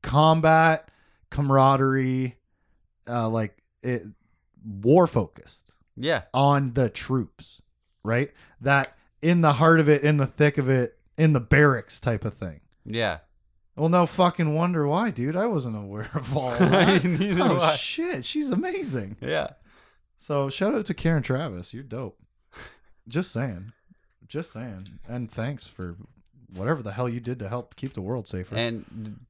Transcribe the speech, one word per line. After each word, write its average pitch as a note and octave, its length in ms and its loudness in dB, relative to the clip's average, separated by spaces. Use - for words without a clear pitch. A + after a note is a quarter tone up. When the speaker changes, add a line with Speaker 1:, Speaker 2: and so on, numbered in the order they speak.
Speaker 1:
combat, D#3+ 840 4
camaraderie, C3+ 1040 2
uh, A#2 200 -2
like, A2+ 340 -4
it, B2 200 -4
war A2+ 420 4
focused. - 680 -6
Speaker 2:
Yeah. C#3+ 260 -4
Speaker 1:
On C#3 400 2
the B2 160 2
troops, - 720 -6
right? A#2+ 300 -2
That C3+ 360 0
in E3+ 200 4
the D3+ 100 6
heart D#3+ 260 6
of D3+ 100 4
it, D3 140 6
in D3+ 140 4
the C3+ 100 2
thick D3 320 2
of C3 100 0
it, C3 300 0
in D#3 160 6
the C3+ 80 4
barracks C3+ 600 2
type A2+ 240 -2
of G#2+ 100 -4
thing. D#2+ 260 -12
Speaker 2:
Yeah. G#2 340 -4
Speaker 1:
Well, D#3 120 0
no F3 180 4
fucking E3+ 480 0
wonder E3 340 0
why, G3 220 0
dude. C#3 260 -4
I G3+ 100 -2
wasn't B2+ 300 -4
aware G#2 380 -10
of C3 220 -4
all B2+ 140 -2
Speaker 2:
<laughs> A#2+ 80 -4
Speaker 1:
that. F3+ 460 4
Speaker 2:
Neither F3+ 400 0
Speaker 1:
Oh, G3 100 2
Speaker 2:
was C#3 80 0
I. D#3 140 4
Speaker 1:
shit. D#4+ 480 -6
She's D4 260 -4
amazing. A3 720 -4
Speaker 2:
Yeah. D3 300 -6
Speaker 1:
So, C#3 320 -4
shout G3 240 -2
out A3 120 -4
to E3+ 80 -6
Karen E3 280 -2
Travis. B2+ 500 -6
You're A#2+ 120 -14
dope. A#2+ 340 -12
Just D3+ 260 -6
saying. A2 400 -8
Just - 260 -12
saying. G#2+ 360 -14
And A#2+ 220 -10
thanks B2 360 -8
for F2 300 -14
whatever B2 280 -4
the G#2 100 -10
hell B2 160 -4
you A#2+ 120 -6
did A#2+ 180 -8
to G#2 100 -10
help A#2+ 280 -10
keep - 180 -12
the G2 80 -10
world A2 260 -8
safer. - 280 -10
Speaker 2:
And A2 600 -8